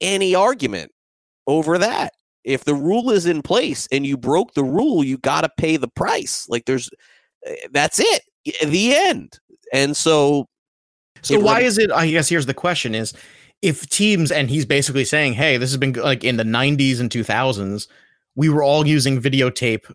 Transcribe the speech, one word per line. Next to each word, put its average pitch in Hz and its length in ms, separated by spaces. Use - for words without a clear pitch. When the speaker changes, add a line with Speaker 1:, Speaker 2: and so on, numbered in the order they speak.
Speaker 1:
any 190 320
argument 180 580
over 156 320
that. 214 360
If 131 200
the 147 100
rule 208 380
is 175 160
in 156 160
place - 480
and 139 160
you 139 100
broke 135 380
the 143 80
rule, 175 400
you 135 160
gotta 156 360
pay 160 220
the 127 100
price. - 600
Like, 117 160
there's, 131 240
eh, 76 100
that's 143 280
it. 403 240
Y-, - 100
the 202 300
end. 359 440
And 139 240
so 147 520
Speaker 2:
So - 140
Speaker 1:
it 208 60
Speaker 2:
why 220 180
Speaker 1:
rem- 254 80
Speaker 2:
is 208 100
it, 214 120
I 160 220
guess 160 160
here's 160 180
the - 80
question: 156 420
is, 110 180
if 165 280
teams, 196 400
and 139 200
he's 147 160
basically 135 400
saying, 147 280
"Hey, 135 240
this 127 140
has 135 60
been, 131 160
like, 127 320
in 123 120
the 113 60
nineties 131 560
and 120 100
two 113 140
thousands, 104 640
we 151 140
were 147 120
all 147 240
using 135 360
videotape 127 720